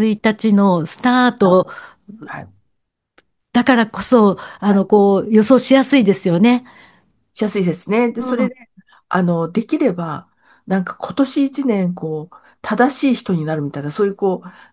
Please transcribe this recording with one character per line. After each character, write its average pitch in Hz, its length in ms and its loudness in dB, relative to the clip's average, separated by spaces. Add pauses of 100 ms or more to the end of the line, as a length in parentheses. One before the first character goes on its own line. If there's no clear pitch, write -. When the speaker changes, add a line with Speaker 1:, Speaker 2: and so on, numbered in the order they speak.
Speaker 1:
一 214 180 -2
日 214 300 0
の 185 320 2
ス - 100 -4
タ 247 320 2
ー 240 80 -2
ト 185 320 4 (580)
Speaker 2:
は - 140 -16
い。 - 0 -
は - 40 -
い。 - 40 -20 (1040)
Speaker 1:
だ 240 120 2
か 262 100 4
ら 226 120 2
こ - 140 -10
そ、 208 380 4 (200)
あ 202 140 0
の、 196 80 4
Speaker 2:
は 190 40 0
い。 190 40 -8
Speaker 1:
こ 202 380 4
う、 208 40 -8
予 220 140 4
想 247 140 4
し 254 160 2
や 269 100 4
す 277 140 2
い 233 60 4
で 190 100 2
す - 140 -4
よ 170 100 2
ね。 240 260 2 (720)
Speaker 2:
し - 80 -10
や 208 80 -2
す 208 80 -4
い 190 60 0
で 175 100 0
す - 160 -10
ね。 233 200 0
で、 233 120 -8
Speaker 1:
う - 20 -10
ん。 - 20 -10
Speaker 2:
そ 247 100 -4
れ - 120 0
で、 - 60 -14 (560)
あ 185 120 0
の、 170 300 -2
で 226 120 -2
き 311 140 -4
れ 262 140 0
ば、 170 360 -10 (380)
な 190 140 -2
ん 180 40 -4
か - 120 -12
今 - 200 -12
年 277 300 -2
一 269 200 -6
年、 190 280 -2
こ 156 360 -10
う、 - 60 -20 (260)
正 247 340 -2
し 277 160 0
い - 40 -2
人 - 180 -6
に 156 100 -2
な 156 120 -6
る 151 60 -4
み 143 100 -8
た 143 80 -10
い - 20 -8
な、 147 80 -8
そ 202 140 -2
う - 20 2
い 202 40 -2
う 196 40 -8
こ 190 300 -4
う、 180 40 -20 (240)